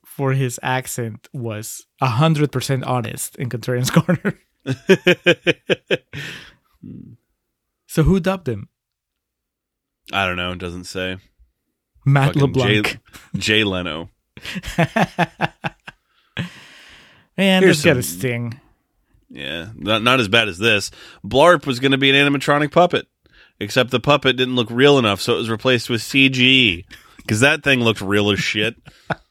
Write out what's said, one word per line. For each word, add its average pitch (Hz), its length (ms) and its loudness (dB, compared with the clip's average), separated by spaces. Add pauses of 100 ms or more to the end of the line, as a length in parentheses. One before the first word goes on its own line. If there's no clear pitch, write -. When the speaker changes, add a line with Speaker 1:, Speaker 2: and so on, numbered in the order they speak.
Speaker 1:
for 135 280 -4
his 131 280 -4
accent 127 720 -6
was 113 520 -10 (160)
a 131 60 0
hundred 147 440 2
percent 131 320 -4
honest 127 540 -6
in 127 120 -6
Contrarian's 123 420 -4
<laughs> - 0 -
Corner. 170 460 0 (280)
Speaker 2:
<laughs> - 1300 0 (1900)
Speaker 1:
So - 160 0
who 180 160 4
dubbed 185 280 -6
him? 113 220 -8 (1400)
Speaker 2:
I 98 140 0
don't 90 100 -4
know. 90 140 -4
It 90 80 -10
doesn't 90 240 -10
say. 92 340 -8 (880)
Speaker 1:
Matt 139 300 2
Speaker 2:
Fucking 147 80 0
Speaker 1:
LeBlanc. 113 420 0
Speaker 2:
Jay, - 140 -6 (400)
Jay 107 240 2
Leno. 90 460 -6 (680)
Speaker 1:
<laughs> - 0 - (2500)
Man, 190 280 4
Speaker 2:
Here's 180 140 6
Speaker 1:
this 147 80 0
got 151 120 4
a 123 60 -2
Speaker 2:
some - 160 -10
Speaker 1:
sting. 120 400 -6 (680)
Speaker 2:
Yeah, 73 460 -10
not, 104 280 -2
not 127 160 4
as 113 80 0
bad 113 220 4
as 82 100 -8
this. 107 320 2 (340)
Blarp 143 400 4
was 127 140 -4
gonna 135 180 2
be 135 120 2
an 135 60 4
animatronic 143 560 2
puppet, 170 360 2 (520)
except 117 320 -2
the 127 80 0
puppet 139 380 2
didn't 127 180 -2
look 117 140 -2
real 135 300 6
enough, 104 200 2
so - 140 -2
it 95 40 -2
was 110 120 -4
replaced 117 400 0
with 117 140 -2
C 135 260 2
G, 127 560 2 (420)
'cause 107 120 0
that 147 240 2
thing 131 180 2
looked 113 200 0
real 101 300 0
as 98 80 0
shit. 107 360 -4 (340)
<laughs> - 60 -4 (160)